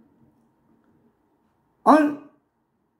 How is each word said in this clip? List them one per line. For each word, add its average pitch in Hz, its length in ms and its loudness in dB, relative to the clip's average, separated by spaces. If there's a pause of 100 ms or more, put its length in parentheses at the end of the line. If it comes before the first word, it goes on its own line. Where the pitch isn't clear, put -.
(1900)
और 294 440 -2 (680)